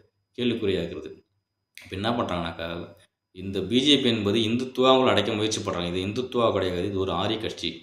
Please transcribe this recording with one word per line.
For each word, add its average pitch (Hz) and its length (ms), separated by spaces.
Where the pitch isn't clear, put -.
கேள்விக்குறியாகிறது. 92 720
இப்ப - 180
என்ன 104 140
பண்றாங்கனாக்கா, 87 580
இந்த 95 260
பி 104 180
ஜே 147 180
பி 123 120
என்பது 107 320
இந்துத்துவா 127 500
அவங்களை 127 220
அடைக்க 104 200
முயற்சி 107 280
பண்றாங்க. 87 280
இது 92 160
இந்துத்துவா 117 460
கிடையாது, 92 360
இது 98 120
ஒரு 92 140
ஆரிய 95 260
கட்சி. 85 320